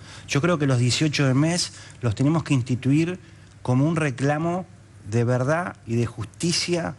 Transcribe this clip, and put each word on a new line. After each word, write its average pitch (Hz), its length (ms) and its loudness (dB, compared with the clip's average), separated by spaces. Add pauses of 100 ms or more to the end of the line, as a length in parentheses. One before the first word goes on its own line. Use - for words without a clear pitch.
(280)
Yo - 120 0
creo 170 160 2
que 147 100 0
los 131 120 2
dieciocho 135 480 2
de 131 80 4
mes 165 380 0 (280)
los 113 140 0
tenemos 147 300 2
que 147 100 0
instituir 139 640 0 (420)
como 127 260 2
un 165 100 2
reclamo 156 720 -2 (440)
de 117 140 2
verdad 127 600 0
y 113 120 -4
de 117 100 2
justicia, - 920 -4